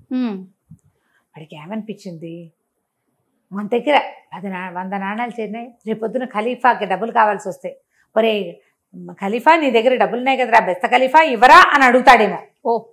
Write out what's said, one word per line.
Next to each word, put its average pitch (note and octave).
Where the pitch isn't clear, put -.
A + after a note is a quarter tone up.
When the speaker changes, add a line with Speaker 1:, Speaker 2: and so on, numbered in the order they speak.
Speaker 1:
హ్మ్. G#3
Speaker 2:
వాడికి D#3
ఏమనిపించింది, E3+
"మన G3+
దగ్గర A#3+
పది F#3
నా-, F#3
వంద F#3
నాణాలు G#3+
చేరినాయి, A3+
రేపొద్దున A3
ఖలీఫాకి A3+
డబ్బులు F#3+
కావాల్సి G#3
వస్తే, F3+
'ఒరే G#3
ఖలీఫా, A3+
నీ D4
దగ్గర A#3
డబ్బులు G#3
ఉన్నాయి B3+
కదరా A#3
బెస్త F#3
ఖలీఫా, C4
ఇవ్వరా?' D4
అని C#4
అడుగుతాడేమో. A#3+
Speaker 1:
ఓ. A#3